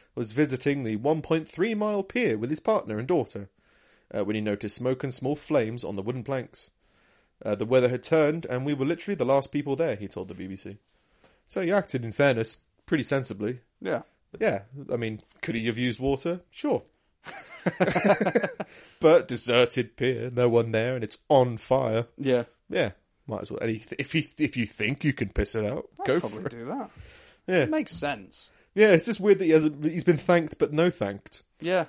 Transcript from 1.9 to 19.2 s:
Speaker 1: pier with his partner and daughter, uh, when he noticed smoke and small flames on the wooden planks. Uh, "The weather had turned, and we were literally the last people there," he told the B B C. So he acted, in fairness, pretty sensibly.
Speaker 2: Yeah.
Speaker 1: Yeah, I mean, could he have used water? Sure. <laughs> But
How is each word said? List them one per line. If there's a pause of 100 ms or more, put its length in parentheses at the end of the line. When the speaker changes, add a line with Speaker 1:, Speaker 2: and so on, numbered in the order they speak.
Speaker 1:
pier
with
his
partner
and
daughter, (680)
uh,
when
he
noticed
smoke
and
small
flames
on
the
wooden
planks. (760)
Uh,
"The
weather
had
turned,
and
we
were
literally
the
last
people
there,"
he
told
the
B
B
C. (720)
So
he
acted,
in
fairness, (280)
pretty
sensibly. (200)
Speaker 2:
Yeah. (360)
Speaker 1:
Yeah, (300)
I
mean, (220)
could
he
have
used
water?
Sure. (400)
<laughs> (1400)
But